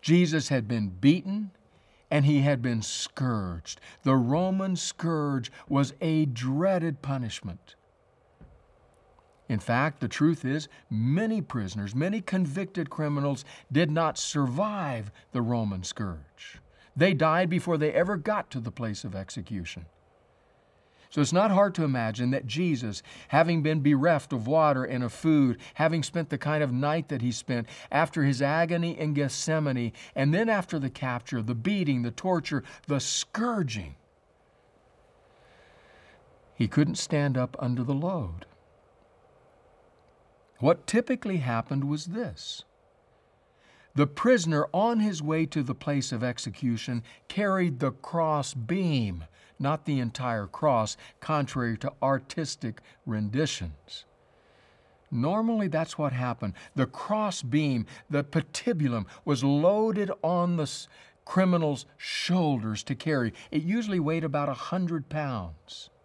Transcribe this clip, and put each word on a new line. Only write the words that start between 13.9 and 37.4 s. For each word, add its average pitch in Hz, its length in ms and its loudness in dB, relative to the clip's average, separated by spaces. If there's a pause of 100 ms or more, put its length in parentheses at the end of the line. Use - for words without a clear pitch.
not 156 280 0
survive 143 920 -2 (220)
the 123 100 0
Roman 110 400 0
scourge. - 800 -10 (340)
They 180 200 4
died 160 340 4
before 175 300 0
they 151 140 2
ever 180 260 2
got 208 320 -2
to 127 100 -6
the 113 100 -6
place 107 340 -6
of 95 100 -8
execution. 92 720 -10 (1200)
So 151 100 0
it's 147 120 2
not 202 200 4
hard 196 240 4
to 165 80 0
imagine 123 480 0
that 135 160 -2
Jesus, 127 520 -2 (280)
having 165 340 4
been 156 200 2
bereft 147 500 4
of 117 160 -2
water 147 340 4
and 123 220 -2
of 117 80 -4
food, 143 460 4 (160)
having 160 280 2
spent 160 260 -4
the 143 100 -4
kind 151 220 0
of 139 120 0
night 147 360 0
that 131 140 -4
he 123 80 0
spent 117 380 -4 (240)
after 156 320 2
his 139 180 2
agony 165 560 2
in 151 160 -2
Gethsemane, 143 800 0 (240)
and 143 180 4
then 226 140 2
after 196 280 0
the 135 140 -2
capture, 123 500 -4
the 113 140 -2
beating, 143 480 0
the 120 80 -2
torture, 156 540 -2 (240)
the 143 100 0
scourging, 131 960 -4 (2500)
he 117 140 -2
couldn't 147 300 2
stand 143 420 0
up 127 220 -2